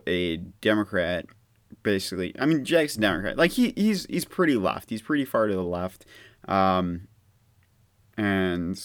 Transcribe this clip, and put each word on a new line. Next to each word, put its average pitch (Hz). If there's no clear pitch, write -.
a 87
Democrat 90
basically, 95
I 135
mean, 151
Jack's 151
a 107
Democrat. 95
Like, 165
he, 247
he's, 202
he's 160
pretty 156
left. -
He's 110
pretty 143
far 110
to 101
the 92
left. 90
Um, 92
and, 92